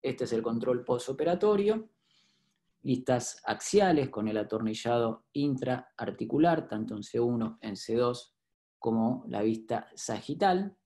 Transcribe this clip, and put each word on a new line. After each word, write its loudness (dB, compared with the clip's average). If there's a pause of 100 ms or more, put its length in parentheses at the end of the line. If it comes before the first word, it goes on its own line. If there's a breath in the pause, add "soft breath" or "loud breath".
Este -2
es -4
el 0
control 0
postoperatorio, 0 (920)
vistas 0
axiales 4
con -4
el -2
atornillado 0
intraarticular, 0
tanto -6
en -8
C -2
uno, 0
en -6
C -6
dos, 0 (440)
como 0
la -2
vista -2
sagital -2